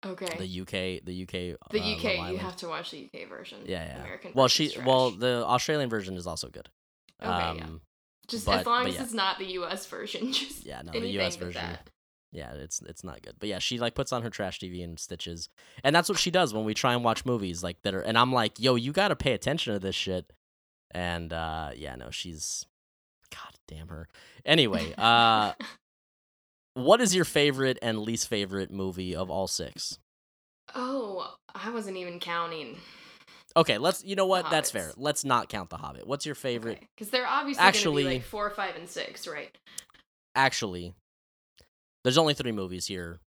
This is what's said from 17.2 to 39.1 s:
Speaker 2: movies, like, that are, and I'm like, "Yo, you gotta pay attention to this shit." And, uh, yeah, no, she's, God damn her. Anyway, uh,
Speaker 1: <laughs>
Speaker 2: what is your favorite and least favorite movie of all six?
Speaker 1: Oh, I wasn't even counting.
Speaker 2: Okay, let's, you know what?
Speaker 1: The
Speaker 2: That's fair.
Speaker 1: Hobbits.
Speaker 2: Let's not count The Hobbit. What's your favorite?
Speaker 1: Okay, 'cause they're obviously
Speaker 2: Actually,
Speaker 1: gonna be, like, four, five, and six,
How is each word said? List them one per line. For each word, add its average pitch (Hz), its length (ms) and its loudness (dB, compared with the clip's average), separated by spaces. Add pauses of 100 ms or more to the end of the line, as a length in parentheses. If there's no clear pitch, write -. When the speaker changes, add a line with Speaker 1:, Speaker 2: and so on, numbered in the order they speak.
Speaker 2:
movies, 98 380 0
like, 87 200 -6
that 98 120 0
are, 95 80 -2
and 113 160 4
I'm 127 140 6
like, 117 260 2
"Yo, 127 160 6
you 120 180 0
gotta 190 240 4
pay - 160 2
attention 131 400 0
to 104 60 0
this 92 160 -2
shit." 92 380 -2 (580)
And, 85 420 -4
uh, 80 440 -4
yeah, 69 180 -10
no, 64 160 -12
she's, - 560 -8 (640)
God - 220 -16 (160)
damn 80 200 -12
her. 80 200 -12 (380)
Anyway, 120 520 4
uh, 113 540 8 (600)
Speaker 1:
<laughs> - 600 -20
Speaker 2:
what 165 280 8
is 190 120 4
your 180 120 6
favorite 135 560 4
and 113 160 0
least 107 300 -2
favorite 98 420 -2
movie 92 440 -4
of 92 160 -2
all 95 160 0
six? - 520 -6 (760)
Speaker 1:
Oh, 247 600 -4 (200)
I 202 160 -8
wasn't 202 280 -6
even 175 220 -8
counting. 170 560 -4 (800)
Speaker 2:
Okay, 156 220 6
let's, 170 260 0
you 196 120 -4
know 190 100 4
what? 185 180 4
Speaker 1:
The 156 60 -2
Speaker 2:
That's 156 200 2
fair. 90 200 -4
Speaker 1:
Hobbits. - 60 -12
Speaker 2:
Let's 143 280 -2
not 123 260 2
count 95 200 -6
The 85 80 -10
Hobbit. 69 280 -12
What's 139 200 -4
your 147 80 -4
favorite? 117 440 -4
Speaker 1:
Okay, - 100 -20 (100)
'cause 208 120 -10
they're 247 160 0
obviously 277 360 0
Speaker 2:
Actually, 185 420 6
Speaker 1:
gonna 135 100 2
be, 131 60 -2
like, 120 60 -12
four, 208 240 -6
five, 196 260 -6
and 170 120 -14
six, - 380 -10